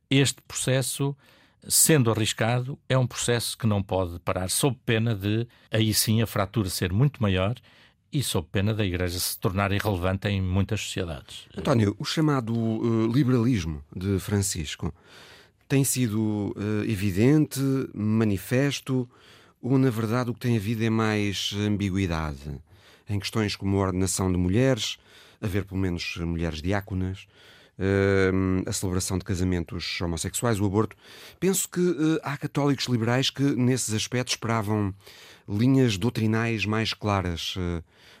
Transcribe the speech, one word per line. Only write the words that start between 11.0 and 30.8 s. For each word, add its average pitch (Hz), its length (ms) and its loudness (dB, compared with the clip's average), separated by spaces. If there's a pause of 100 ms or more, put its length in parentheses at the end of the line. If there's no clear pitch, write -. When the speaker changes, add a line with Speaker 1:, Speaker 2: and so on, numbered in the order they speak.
Speaker 2:
António, 110 420 2
o 147 60 -8
chamado, 139 500 0
eh, 113 580 0
liberalismo 117 720 2 (100)
de 95 260 0
Francisco 90 760 -2 (720)
tem 139 160 2
sido, 107 720 0
eh, 107 320 -2
evidente, 113 720 4 (340)
manifesto, 117 1120 0 (540)
ou 127 160 2
na 131 120 6
verdade 113 420 -2
o - 20 -8
que - 60 -14
tem 120 160 2
havido 110 280 -2
é 113 60 2
mais 107 640 0
ambiguidade? 87 1080 -2 (460)
Em 101 120 -2
questões 104 360 -2
como 98 220 0
a 95 100 2
ordenação 92 440 0
de 90 60 0
mulheres, 107 600 0 (440)
haver 101 240 -4
pelo 92 140 -6
menos 90 380 -2
mulheres 82 440 -4
diáconas, 95 640 -4 (500)
eh, 98 540 2 (340)
a 110 80 -4
celebração 95 460 -2
de - 60 -6
casamentos 90 760 -2
homossexuais, 92 580 -2
o 104 60 0
aborto. 101 300 0 (440)